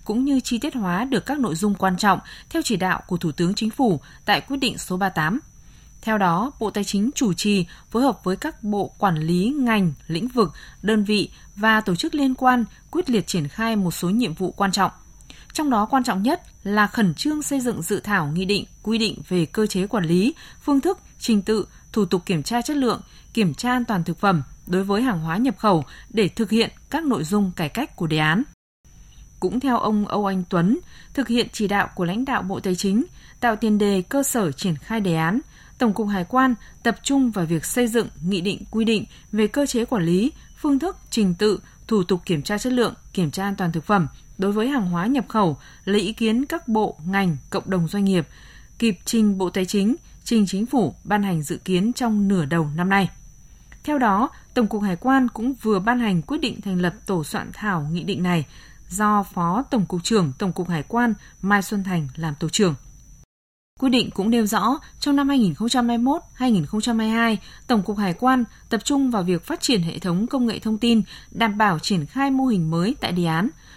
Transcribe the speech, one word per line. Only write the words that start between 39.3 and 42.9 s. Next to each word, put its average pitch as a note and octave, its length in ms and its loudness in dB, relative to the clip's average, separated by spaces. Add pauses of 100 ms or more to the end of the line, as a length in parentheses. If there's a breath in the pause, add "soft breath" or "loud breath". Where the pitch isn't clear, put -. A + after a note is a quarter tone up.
về G#3+ 140 2
cơ C#4+ 200 0
chế A#3+ 180 -2
quản G#3 200 0
lý, F#3 280 2 (240 soft breath)
phương C#4+ 220 2
thức, F4 180 -4 (140)
trình F#3+ 240 2
tự, G#3 260 2 (260 loud breath)
thủ G#3+ 160 2
tục F3 240 0
kiểm D#3 160 0
tra G#3 160 -4
chất B3+ 140 -2
lượng, A#3+ 220 0 (180)